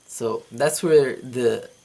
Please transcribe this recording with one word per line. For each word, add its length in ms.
So 460
that's 320
where 340
the 520